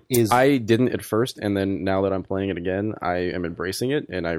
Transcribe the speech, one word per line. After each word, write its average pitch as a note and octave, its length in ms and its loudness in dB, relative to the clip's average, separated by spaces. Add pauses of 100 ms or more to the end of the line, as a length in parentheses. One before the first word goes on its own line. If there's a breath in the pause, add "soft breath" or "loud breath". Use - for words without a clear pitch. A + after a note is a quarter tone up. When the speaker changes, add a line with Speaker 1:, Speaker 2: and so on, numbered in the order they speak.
Speaker 1:
is A#2 240 4
Speaker 2:
I C3+ 240 6
didn't A#2 340 2
at - 120 -4
first, A#2 400 -2
and G2+ 140 0
then G2 280 0
now F#2+ 180 0
that F#2+ 120 2
I'm F#2 80 -2
playing G2 280 -2
it F2 60 -4
again, F#2 460 -2
I F2+ 140 0
am F2+ 280 -2
embracing F2 460 -4
it, D3 180 -2
and F2+ 180 -4
I E2+ 120 -2